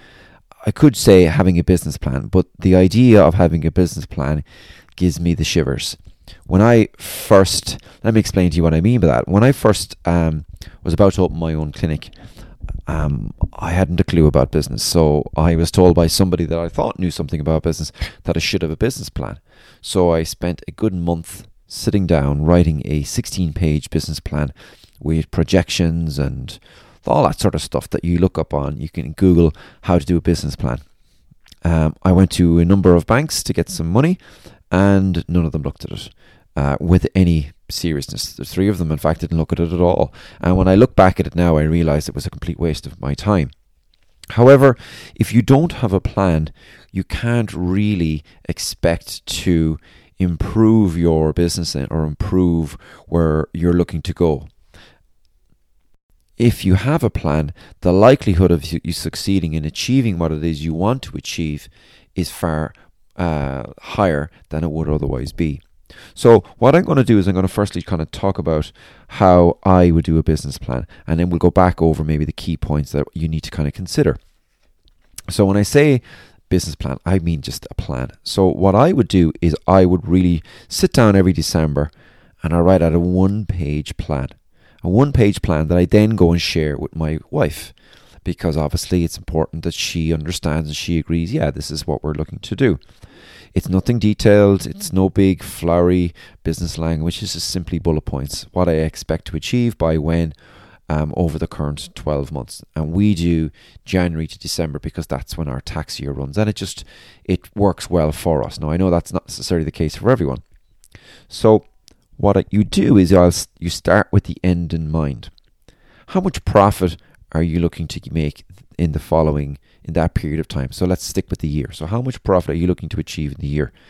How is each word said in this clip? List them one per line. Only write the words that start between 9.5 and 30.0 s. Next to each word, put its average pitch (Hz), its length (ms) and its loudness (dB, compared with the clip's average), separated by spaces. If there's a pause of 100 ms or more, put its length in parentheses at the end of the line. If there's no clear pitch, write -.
first, - 420 0 (120)
um, 82 400 0 (380)
was 82 100 -2
about 98 200 4
to 95 100 0
open 80 140 -2
my 82 140 -4
own 78 180 -4
clinic, 78 380 -6 (800)
um, 71 460 -4 (220)
I - 180 -6
hadn't 87 280 0
a - 40 2
clue 82 220 4
about 71 240 2
business. 65 320 -4
So 76 420 2 (120)
I 82 200 2
was 82 140 0
told 90 240 6
by 85 120 4
somebody 87 400 0
that 82 120 -4
I 85 100 -6
thought - 300 -4
knew 90 120 -4
something 78 300 -8
about 78 220 -2
business 80 300 -4 (320)
that 85 120 -2
I 82 40 0
should 87 220 -2
have 80 80 -4
a 80 60 -6
business 117 340 -4
plan. - 300 -10 (420)
So 87 280 2
I 82 120 2
spent 85 440 -6
a - 60 -14
good 107 220 -4
month 85 520 -6 (200)
sitting 104 400 -2
down, 73 380 0
writing 80 400 4
a 76 180 -2
sixteen-page 78 880 -4
business 78 300 -6
plan 73 320 -6 (480)
with 78 300 -4
projections 82 880 0
and 65 400 -6 (480)
all - 180 2
that - 160 -2
sort 98 140 0
of 82 80 -4
stuff - 280 -8
that - 140 -4
you 87 140 0
look 90 200 0
up 78 160 -6
on. 71 240 -4
You 78 100 -10
can 76 240 -10
Google 85 400 4 (300)
how 87 160 0
to 71 80 -2